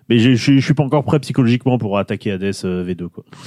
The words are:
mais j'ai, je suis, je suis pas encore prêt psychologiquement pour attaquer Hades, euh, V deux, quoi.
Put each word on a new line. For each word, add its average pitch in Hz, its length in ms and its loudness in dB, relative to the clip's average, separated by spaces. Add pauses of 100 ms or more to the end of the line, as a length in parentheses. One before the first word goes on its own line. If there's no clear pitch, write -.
mais 117 120 4
j'ai, 123 160 4
je 107 60 -4
suis, 139 180 4
je 131 40 -4
suis 151 100 0
pas 147 100 0
encore 139 180 0
prêt 156 160 0
psychologiquement 123 600 0
pour 101 200 -2
attaquer 101 340 -4
Hades, 95 200 -4 (120)
euh, 90 200 -4
V 90 100 -6
deux, 85 140 -10
quoi. - 160 -18 (220)